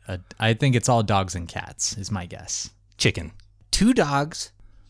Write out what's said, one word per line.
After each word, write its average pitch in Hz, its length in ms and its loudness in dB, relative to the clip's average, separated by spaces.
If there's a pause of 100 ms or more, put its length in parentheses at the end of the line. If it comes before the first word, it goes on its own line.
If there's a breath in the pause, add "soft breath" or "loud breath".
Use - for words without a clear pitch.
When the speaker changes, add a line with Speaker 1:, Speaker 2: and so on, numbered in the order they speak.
Speaker 1:
a, 92 120 -6 (200)
I 113 140 4
think 131 220 2
it's 117 140 2
all 120 140 4
dogs 98 320 0
and 85 120 -6
cats - 500 -8
is 98 140 -8
my 92 140 -4
guess. - 460 -10 (260)
Speaker 2:
Chicken. 85 340 0 (400)
Speaker 3:
Two 226 220 4
dogs, 147 580 0 (380)